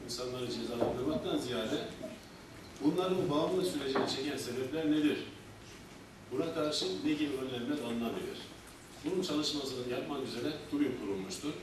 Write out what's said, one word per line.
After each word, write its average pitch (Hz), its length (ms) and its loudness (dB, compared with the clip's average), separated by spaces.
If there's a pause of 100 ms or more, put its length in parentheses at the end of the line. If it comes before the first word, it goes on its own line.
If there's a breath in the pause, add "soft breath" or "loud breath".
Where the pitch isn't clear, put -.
insanları 123 480 -2
cezalandırmaktan 151 840 2
ziyade 120 500 0 (920)
bunların 180 500 4
bağımlılık 160 360 4
sürecine 135 500 2
çeken 139 200 0
sebepler 135 540 0
nedir? 147 280 6 (1120)
Buna 165 220 0
karşı 151 320 2 (180)
ne 156 80 4
gibi 147 240 2
önlemler 127 480 0
alınabilir? 117 540 -2 (680)
Bunun 170 180 2
çalışmasını 135 680 0
yapmak 131 380 -2
üzere 143 240 0 (180)
tumin 135 300 4
kurulmuştur. 98 520 -2 (100)